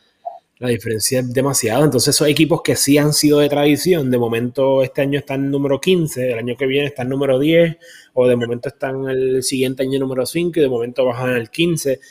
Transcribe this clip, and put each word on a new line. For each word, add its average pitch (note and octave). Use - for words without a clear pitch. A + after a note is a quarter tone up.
la B2
diferencia A#2
es B2
demasiado. C3
Entonces, C3
esos D3
equipos D3+
que C#3
sí C#3+
han D3
sido D3
de C#3+
tradición, D3
de B2
momento B2
este C3
año C#3
están C#3
número C#3
quince, D3+
el A2+
año A#2+
que C#3
viene C#3
están B2+
número C3+
diez, D#3+
o B2+
de B2
momento A#2+
están C3+
el C3
siguiente C3
año C3+
número B2+
cinco E3+
y D#3
de C3+
momento B2
bajan B2+
al A#2+
quince, D#3+